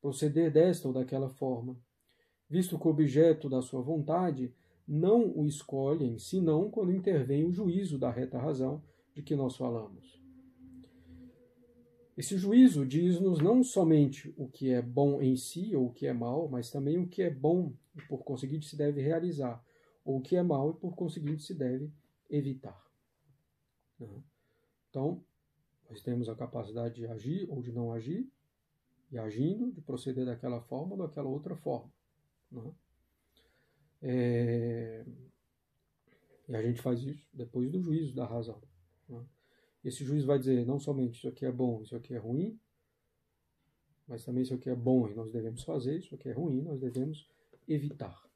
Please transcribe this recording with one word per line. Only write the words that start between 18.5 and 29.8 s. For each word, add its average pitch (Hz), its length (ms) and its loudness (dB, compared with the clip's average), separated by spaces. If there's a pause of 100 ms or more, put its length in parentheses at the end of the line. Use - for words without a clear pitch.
se 156 100 -14
deve 147 260 0
realizar, 147 600 -2 (420)
ou 135 140 0
o 131 40 -4
que 180 140 2
é 175 60 4
mal 151 280 2
e 165 40 -4
por 175 200 -8
conseguinte 156 480 -4
se - 120 -10
deve 135 360 -2 (400)
evitar. 135 500 -4 (1160)
Né? 110 240 -16 (680)
Então, 147 340 -4 (680)
nós - 120 -18
temos 120 260 -2
a 113 60 -6
capacidade 117 600 -8
de 117 120 -10
agir 120 440 -6
ou 131 120 -8
de 120 100 -10
não 117 200 -4
agir, 151 380 -6 (800)
e 123 80 -8
agindo, 147 540 -2
de - 80 -14